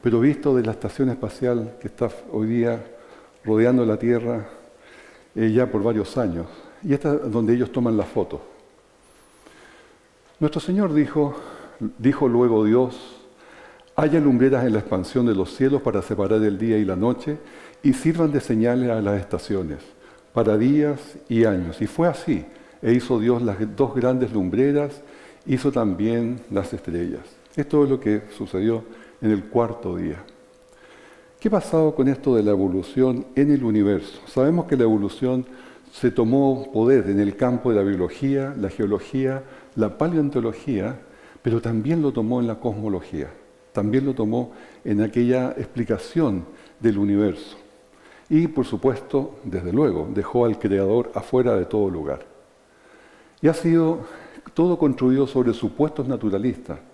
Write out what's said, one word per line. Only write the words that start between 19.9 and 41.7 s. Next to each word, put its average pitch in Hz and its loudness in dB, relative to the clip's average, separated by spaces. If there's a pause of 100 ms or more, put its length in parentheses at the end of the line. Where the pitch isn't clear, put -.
para 107 2
días 143 2 (100)
y 117 4
años." 90 0
Y 107 -2
fue 165 0
así, - -2 (360)
e 117 2
hizo 123 2
Dios 120 2
las 104 -2 (180)
dos 131 0
grandes 127 0
lumbreras, 131 0 (440)
hizo 135 0
también 117 0 (120)
las 98 -2
estrellas. 87 -6 (340)
Esto 147 2
es 135 2
lo 131 0
que 104 0 (160)
sucedió 113 -2 (380)
en 107 2
el 98 0
cuarto 107 -2
día. 82 -6 (1200)
¿Qué - -2
ha 208 2
pasado 160 2
con 131 2
esto 135 2
de 107 4
la 104 4
evolución 101 0 (100)
en 143 4
el 135 2
universo? 104 0
Sabemos 160 2
que 143 0
la 120 4
evolución 113 0 (460)
se 123 0
tomó 131 2
poder 113 4
en 101 2
el 101 0
campo 123 0
de 110 2
la 101 4
biología, 135 -2
la 95 -2
geología, 131 -2 (320)
la 110 0
paleontología, 135 -2 (420)
pero 117 0
también 117 -2